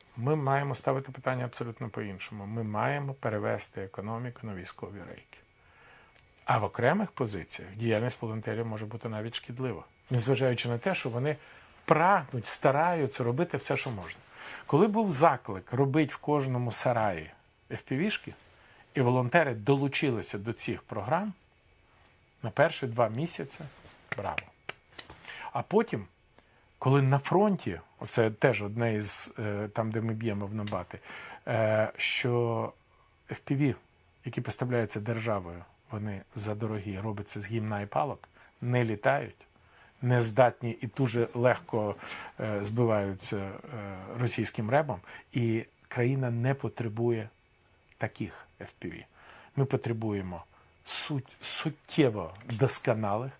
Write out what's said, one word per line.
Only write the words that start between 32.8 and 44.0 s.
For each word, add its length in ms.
F 80
P 100
V, 180
які 160
поставляються 580
державою, 640
вони 300
задорогі, 640
робиться 400
з 80
гімна 340
і 40
палок, 340
не 220
літають, 520
не 200
здатні 600
і 60
дуже 460
легко, 640
е, 240
збиваються, 720
е, 140